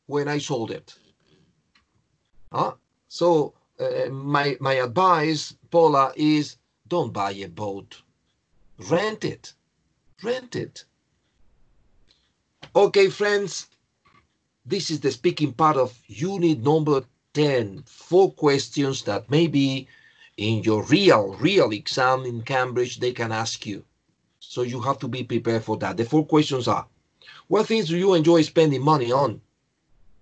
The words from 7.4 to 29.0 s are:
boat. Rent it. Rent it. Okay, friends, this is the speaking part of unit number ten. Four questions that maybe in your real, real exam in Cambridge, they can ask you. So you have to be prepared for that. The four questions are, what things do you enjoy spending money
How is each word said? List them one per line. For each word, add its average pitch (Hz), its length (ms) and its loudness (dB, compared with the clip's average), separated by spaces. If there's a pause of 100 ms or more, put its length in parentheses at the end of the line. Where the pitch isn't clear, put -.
boat. 98 540 -12 (880)
Rent 208 360 0
it. - 280 -10 (680)
Rent 247 320 -6
it. - 280 -10 (1900)
Okay, 196 340 4
friends, 202 580 -4 (1000)
this 165 260 -6
is 147 80 -4
the 143 120 -2
speaking 151 420 -2
part 151 240 2
of 123 280 -2
unit 165 540 -2
number 147 420 2 (320)
ten. 123 520 -2
Four 180 460 2
questions 143 720 -2
that 101 260 -6
maybe 139 580 2 (500)
in 104 260 -2
your 107 200 0
real, 139 520 4
real 147 360 2
exam 131 540 -2
in 120 180 -8
Cambridge, 123 560 -2
they 123 120 -2
can 117 200 -6
ask 110 340 -6
you. 98 180 -10 (560)
So - 220 -8
you 123 200 -6
have 135 180 -4
to 135 80 -8
be 123 160 -8
prepared 117 400 -2
for 110 140 -4
that. - 200 -6
The 117 80 -2
four 151 200 2
questions 143 420 0
are, 92 180 -2 (640)
what 214 200 2
things 220 220 0
do 170 80 0
you 190 160 4
enjoy 165 300 6
spending 151 400 2
money 139 280 2